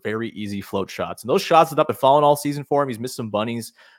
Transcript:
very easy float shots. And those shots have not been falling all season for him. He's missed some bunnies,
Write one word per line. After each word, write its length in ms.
very 280
easy 280
float 300
shots. 340
And 60
those 120
shots 280
have 80
not 100
been 80
falling 300
all 100
season 300
for 180
him. 60
He's 100
missed 160
some 140
bunnies, 420